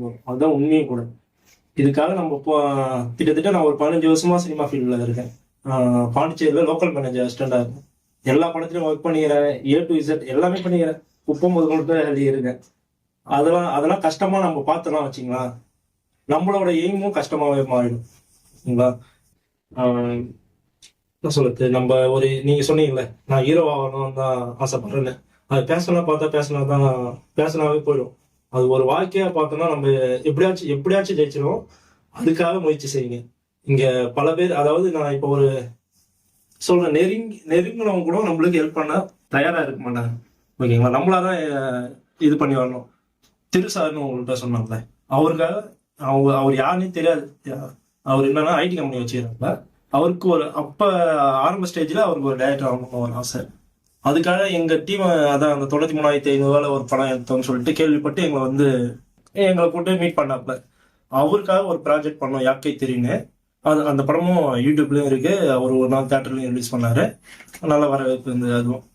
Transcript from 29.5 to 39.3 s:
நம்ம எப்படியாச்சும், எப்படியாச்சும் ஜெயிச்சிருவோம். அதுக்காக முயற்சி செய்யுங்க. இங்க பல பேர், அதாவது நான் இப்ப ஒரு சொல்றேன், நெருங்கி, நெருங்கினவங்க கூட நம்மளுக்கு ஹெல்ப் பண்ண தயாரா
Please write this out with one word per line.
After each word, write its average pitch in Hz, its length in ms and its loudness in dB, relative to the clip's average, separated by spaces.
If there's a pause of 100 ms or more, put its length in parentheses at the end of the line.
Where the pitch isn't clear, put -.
நம்ம 139 180 -2 (360)
எப்படியாச்சும், 175 460 0
எப்படியாச்சும் 185 480 0
ஜெயிச்சிருவோம். 147 480 -2 (520)
அதுக்காக 170 440 0
முயற்சி 143 380 -2
செய்யுங்க. 120 300 -8 (320)
இங்க 127 540 0
பல 160 180 2
பேர், 175 200 0
அதாவது 156 380 2
நான் 147 220 -2
இப்ப 139 140 -4
ஒரு 135 420 2 (880)
சொல்றேன், 175 340 2
நெருங்கி, 202 540 0
நெருங்கினவங்க 185 580 0
கூட 180 200 0
நம்மளுக்கு 165 380 2
ஹெல்ப் 156 100 -2
பண்ண 156 380 -4 (180)
தயாரா 147 340 0